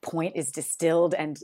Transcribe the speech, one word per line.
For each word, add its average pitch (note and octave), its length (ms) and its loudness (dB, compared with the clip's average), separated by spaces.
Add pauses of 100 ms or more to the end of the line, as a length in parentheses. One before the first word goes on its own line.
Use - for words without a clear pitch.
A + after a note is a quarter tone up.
point E3 340 -2
is D3+ 160 -4
distilled E3 600 2
and D3+ 300 -4